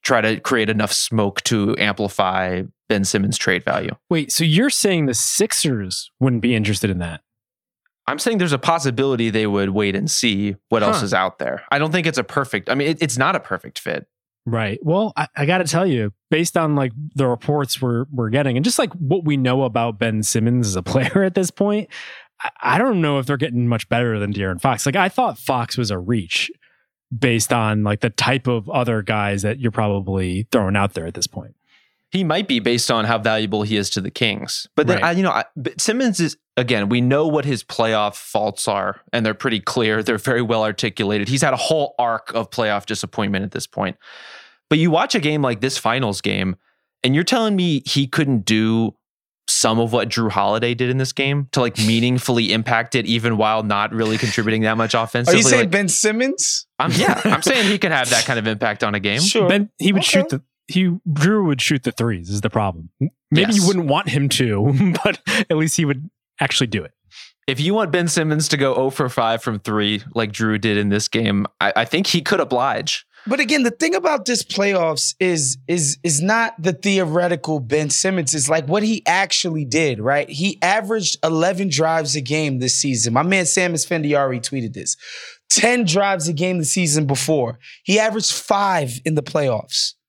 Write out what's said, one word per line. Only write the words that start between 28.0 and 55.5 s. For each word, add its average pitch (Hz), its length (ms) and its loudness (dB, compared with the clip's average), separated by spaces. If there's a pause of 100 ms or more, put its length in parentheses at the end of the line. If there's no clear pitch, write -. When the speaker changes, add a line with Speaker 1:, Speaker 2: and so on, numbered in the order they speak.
Speaker 2:
the - 80 0
type - 380 0
of 117 240 -2
other 117 320 0
guys 101 400 -2
that 110 180 -2
you're 117 100 -2
probably 98 800 -2
throwing 101 260 2
out 101 180 0
there 82 120 -6
at 87 60 -8
this 87 140 -6
point. 67 280 -14 (560)
Speaker 1:
He 190 140 -2
might 175 240 -2
be 127 100 0
based 117 320 0
on 113 140 2
how 113 140 0
valuable 107 460 0
he 107 120 -2
is 101 140 -2
to - 100 -2
the 95 100 -6
Kings. - 640 -4
But 151 120 4
then, 180 160 2
Speaker 2:
Right. - 20 2
Speaker 1:
I, 170 80 2
you 185 100 0
know, 185 80 2
I, - 140 0 (120)
but - 220 -8
Simmons 226 420 0
is, 160 180 0 (180)
again, 113 320 0
we 123 140 2
know 139 240 4
what 151 180 0
his 135 180 -4
playoff 110 520 0
faults - 520 -4
are, 98 360 -4 (100)
and 113 140 0
they're 107 80 0
pretty 113 260 -2
clear. 110 420 0
They're 110 140 0
very 120 240 -2
well 113 240 0
articulated. 104 640 -2
He's 131 140 0
had 143 100 2
a 131 60 -2
whole 151 400 -2
arc 117 360 -2
of 113 140 -4
playoff 104 380 -2
disappointment 101 580 -4
at 95 60 -8
this - 160 -8
point. 95 320 -6 (720)
But 156 80 4
you 165 120 4
watch 180 240 0
a 214 60 0
game 151 220 0
like 120 180 0
this 135 160 -2
finals 113 460 -2
game, 95 340 -2 (480)
and 127 100 4
you're 170 100 2
telling 220 320 2
me 175 280 0
he 135 220 0
couldn't 131 400 0
do 110 480 2 (520)
some 113 320 2
of 113 140 0
what 113 160 0
Jrue 113 220 0
Holiday 104 440 0
did 123 140 -2
in 127 80 0
this 131 160 -2
game 139 400 -2
to, 139 80 0
like, 120 180 0
Speaker 2:
<laughs> 107 80 2
Speaker 1:
meaningfully 117 680 2
impact 113 400 0
it, 117 100 2
even 113 320 0
while 110 260 2
not 104 300 0
really 110 240 0
contributing 110 460 0
that 110 160 2
much 113 160 0
offensively? 123 460 2
Speaker 3:
Are - 20 4
you - 40 4
saying 254 180 4